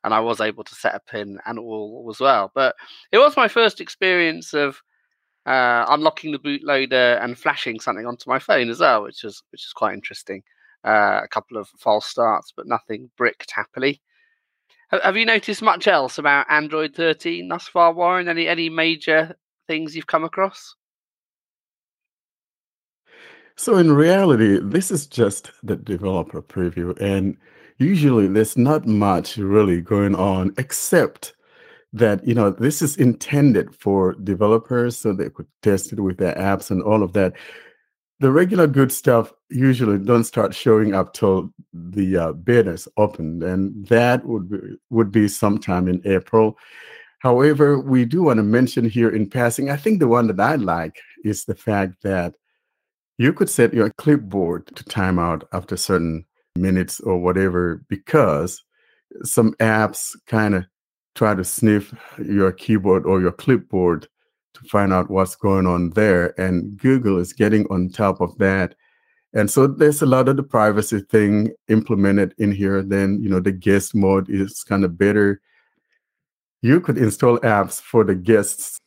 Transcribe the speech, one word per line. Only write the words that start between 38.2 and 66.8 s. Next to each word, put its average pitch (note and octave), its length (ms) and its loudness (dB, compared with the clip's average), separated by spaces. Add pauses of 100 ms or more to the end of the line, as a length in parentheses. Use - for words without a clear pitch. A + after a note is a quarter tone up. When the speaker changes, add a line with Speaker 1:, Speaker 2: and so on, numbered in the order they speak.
Speaker 2:
regular F3+ 360 4
good C#3 260 2
stuff A#2 400 0 (180)
usually B2 480 2
don't A2+ 260 2
start G#2+ 300 -2
showing G#2+ 400 2
up F#2+ 180 -2
till F#2+ 400 0 (200)
the, F#2 440 -4
uh, E2 160 0
beta G2 380 2
is - 260 -12
opened, E2 460 -2
and F#2+ 460 -4
that A#2+ 360 2
would G#2 260 -6
be, - 260 -10 (120)
would A2+ 220 0
be G#2 180 2
sometime G2+ 580 -2
in F2+ 200 -2
April. G#2+ 520 0 (640)
However, C#3+ 580 4
we C3 280 2
do E3 180 0
wanna A#2+ 180 4
mention A#2 460 2
here A2+ 220 2
in G#2+ 180 -2
passing, B2+ 420 -2
I C#3+ 60 -2
think G3+ 240 0
the C#3+ 80 4
one A#2 180 4
that F#2 140 -2
I C3+ 160 2
like E2+ 420 -4 (260)
is G#2 200 -6
the G#2 100 -8
fact G2 480 -4
that F#2 320 -4 (840)
you C3 140 2
could F3+ 180 -2
set A#2 240 2
your G#2+ 160 2
clipboard G2 760 -2 (100)
to - 80 -20
time F#2 340 -2
out E2+ 340 -2
after F2 240 -8
certain E2 480 -2 (320)
minutes F#2 440 -2
or F#2 180 -2
whatever, F2+ 720 -2
because F#2 720 0 (640)
some A2 360 2
apps A2 560 -2 (100)
kinda G#2 400 -2 (480)
try G#2+ 200 0
to F#2 100 -4
sniff G#2 500 0 (280)
your G2 300 0
keyboard F#2+ 520 0
or F#2 160 2
your F2+ 120 0
clipboard F2+ 760 0 (460)
to - 160 -20
find G2+ 240 2
out F#2 180 0
what's F#2+ 240 -2
going G2 320 0
on F2 240 -2
there. F2+ 480 0
And F#2 380 -4
Google A#2+ 420 2